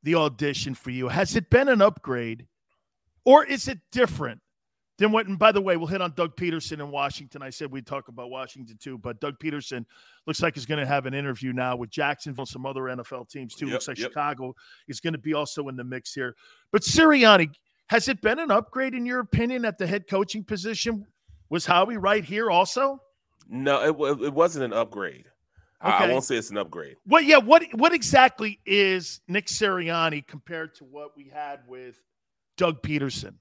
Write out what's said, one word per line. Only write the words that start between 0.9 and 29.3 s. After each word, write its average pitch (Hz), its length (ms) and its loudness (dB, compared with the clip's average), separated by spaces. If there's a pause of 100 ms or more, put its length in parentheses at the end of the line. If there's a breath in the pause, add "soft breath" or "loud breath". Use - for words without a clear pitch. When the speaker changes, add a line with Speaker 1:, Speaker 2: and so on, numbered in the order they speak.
Speaker 1:
you? 127 180 -4
Has 175 280 0
it 202 140 -2
been 262 180 6
an 240 140 6
upgrade, 120 640 0 (800)
or 285 200 10
is 277 240 -4
it 247 100 -8 (140)
different 151 480 -2 (580)
than 214 140 4
what, 220 140 2
and 190 120 -4
by 220 140 8
the 202 80 2
way, 190 160 2
we'll 165 100 -2
hit 185 160 -4
on 175 140 -4
Doug 170 200 -2
Peterson 165 440 -4
in 143 100 -10
Washington. 139 500 -6
I 135 100 -14
said 139 200 -10
we'd 131 160 -10
talk 139 220 -8
about 123 220 -14
Washington 127 480 -14
too, 131 200 -14
but 113 220 -10
Doug 143 180 -8
Peterson 139 480 -8 (400 soft breath)
looks 160 160 -4
like 170 120 0
he's 131 120 -12
gonna 147 200 -4
have 135 200 0
an 131 80 -8
interview 135 380 -6
now 127 240 -4
with 120 140 -10
Jacksonville, 139 560 -6
some 127 200 -12
other 131 220 -8
N 127 100 -8
F 120 140 -14
L 123 120 -12
teams 127 300 -16
too. 151 120 -8
Speaker 2:
Yep, 127 60 -4
Speaker 1:
Looks 131 160 -6
like 131 100 -10
Speaker 2:
yep. 131 120 -6
Speaker 1:
Chicago 135 440 -6 (340 soft breath)
is 143 120 -12
gonna 160 180 -4
be 151 160 -4
also 147 340 -6
in 131 80 -10
the 123 80 -10
mix 127 280 -12
here. 127 220 -8 (380 soft breath)
But 208 100 2
Sirianni, 226 720 6 (320)
has 226 220 0
it 240 120 -4
been 220 180 0
an 320 120 -4
upgrade 233 420 0
in 240 140 -6
your 247 140 -4
opinion 240 440 -2
at 214 140 -4
the 185 80 -4
head 185 220 -4
coaching 196 340 -2
position? 208 640 -6 (420)
Was 165 160 -4
Howie 190 320 2
right 202 280 0
here 208 260 -2
also? 247 500 2 (480)
Speaker 2:
No, 135 340 0
it 156 140 2
wa-, 147 120 -2
it 139 260 -2
wasn't 160 300 2
an 113 80 -4
upgrade. 98 520 -6 (560)
I, - 100 -2
I - 120 4
Speaker 1:
Okay. 175 100 4
Speaker 2:
won't 131 120 0
say 131 120 -2
it's 110 140 -6
an 104 80 -6
upgrade. 82 380 -10 (100)
Speaker 1:
What, 294 180 6
yeah, 294 140 8
what, 277 340 8
what 294 220 4
exactly 254 720 4
is 190 640 0
Nick 202 180 -2